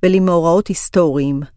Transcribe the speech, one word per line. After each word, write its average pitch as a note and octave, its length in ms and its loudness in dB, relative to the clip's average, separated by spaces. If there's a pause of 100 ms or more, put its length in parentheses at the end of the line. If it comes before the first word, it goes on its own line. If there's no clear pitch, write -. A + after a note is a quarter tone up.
ולמאורעות F#3 640 2
היסטוריים. C#3+ 720 -2 (160)